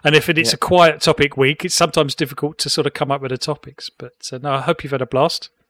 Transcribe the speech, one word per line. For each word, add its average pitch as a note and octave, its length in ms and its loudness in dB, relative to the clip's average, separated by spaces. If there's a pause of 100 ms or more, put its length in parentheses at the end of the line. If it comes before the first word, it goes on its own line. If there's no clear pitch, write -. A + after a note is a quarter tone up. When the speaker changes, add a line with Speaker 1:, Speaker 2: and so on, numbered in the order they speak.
Speaker 1:
And D3 100 4
if D#3 160 4
it, D#3 80 2
it's D#3+ 140 0
Speaker 2:
Yeah. - 40 0
Speaker 1:
a - 40 -18
quiet E3+ 420 4
topic C#3+ 340 2
week, C#3 300 0
it's F3+ 100 -4
sometimes D#3 380 2
difficult D3 460 -6
to C#3+ 100 -4
sort D3 160 -2
of C#3+ 80 -2
come C#3 160 -4
up C#3 120 -2
with C3 100 -6
the B2+ 80 -6
topics. - 500 -10
But, - 420 -18
uh, C3 60 -12
no, C#3 140 -6
I C3+ 100 0
hope E3 220 -2
you've C#3 80 -8
had C3+ 100 -2
a B2+ 60 -4
blast. - 420 0 (200)